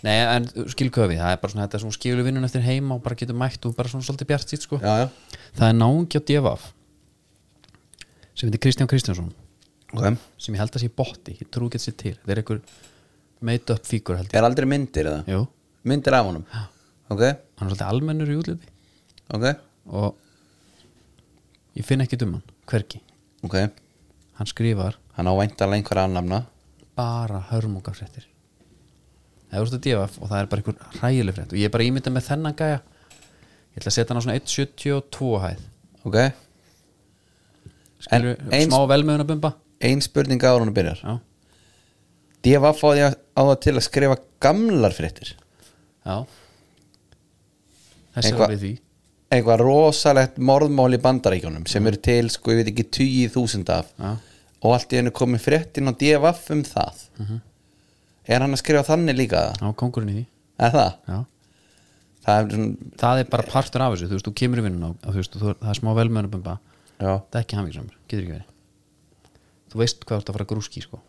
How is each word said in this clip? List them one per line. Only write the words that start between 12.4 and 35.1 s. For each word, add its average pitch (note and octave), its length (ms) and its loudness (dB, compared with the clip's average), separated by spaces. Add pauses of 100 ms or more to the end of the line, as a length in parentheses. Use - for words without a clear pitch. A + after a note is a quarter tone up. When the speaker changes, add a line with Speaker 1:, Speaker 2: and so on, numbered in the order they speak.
Speaker 1:
einhver G#2+ 200 -6 (800)
made A#2 320 -2
up - 120 -6
fígur, G2 320 -4
held F2+ 140 -6
ég. - 80 -2
Speaker 2:
Er A2+ 80 6
aldrei B2+ 180 2
myndir C3 400 -2
eða? D2+ 220 -4
Speaker 1:
Jú. F#2+ 200 0 (380)
Speaker 2:
Myndir C#3 280 0
af A#2+ 120 4
honum? F2 260 -6
Speaker 1:
Já. A2 100 -10 (480)
Speaker 2:
Ok. G#2 120 -2
Speaker 1:
Hann C3 460 -2
er F#2 40 -2
svolítið G2 160 -6
almennur D3+ 440 -2
í D3 80 -2
útliti. E3+ 280 -8 (680)
Speaker 2:
Ok. A2 100 -2 (460)
Speaker 1:
Og G2+ 240 -2 (1600)
ég A#2 100 -8
finn C3+ 160 0
ekkert B2 220 -4
um F#2 100 -2
hann, - 100 -8 (220)
hvergi. - 360 -4 (420)
Speaker 2:
Ok. F#2 120 -4 (840)
Speaker 1:
Hann G#2+ 100 -8
skrifar G2+ 480 -2 (220)
Speaker 2:
Hann F2+ 100 -2
á F#2 80 2
væntanlega G2+ 480 0
einhverja F#2+ 240 0
annafna. F#2 380 -2 (500)
Speaker 1:
bara A#2 460 -6 (100)
hörmungafréttir. G2+ 760 -6 (1300)
Það G2+ 80 -4
er A2 60 0
úr B2 160 -4
D C#3 120 -2
V G2+ 80 0 (200)
og G2+ 80 -10
það G2+ 100 -2
er G2+ 80 -2
bara G#2 140 -4
einhver - 160 -6 (240)
hræðileg A#2+ 340 0
frétt - 160 -12
og F#2 80 -4
ég G#2 60 2
er G#2 40 0
bara A2+ 140 0
ímyndað B2+ 320 -2
með B2+ 140 -4
þennan D3+ 260 -4
gæja. D3+ 240 -2 (960)
Ég - 60 -12
ætla G2 100 -2
að - 60 0
setja A#2 160 0
hann A#2+ 40 -2
á A#2 60 -2
svona A#2+ 160 -2
einn - 80 -12
sjötíu - 500 -4
og C#3 140 -8